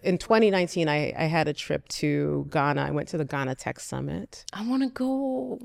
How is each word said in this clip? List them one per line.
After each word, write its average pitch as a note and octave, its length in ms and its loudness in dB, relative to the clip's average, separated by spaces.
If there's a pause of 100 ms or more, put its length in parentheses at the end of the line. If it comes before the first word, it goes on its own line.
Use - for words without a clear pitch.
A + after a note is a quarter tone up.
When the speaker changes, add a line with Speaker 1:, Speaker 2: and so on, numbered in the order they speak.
Speaker 1:
in F3+ 140 2
twenty A3 320 6
nineteen, F3+ 400 2
I, D3 260 2
I - 100 0
had D#3 220 2
a D3 60 0
trip - 360 -4
to D3 600 0
Ghana. C#3+ 320 2
I C#3+ 80 0
went C#3+ 200 -2
to E3+ 100 -4
the D3+ 60 0
Ghana C3+ 280 -2
Tech - 260 -8
Summit. C#3+ 720 -8
Speaker 2:
I G#3+ 160 -8
wanna C4 220 0
go. C4 760 -4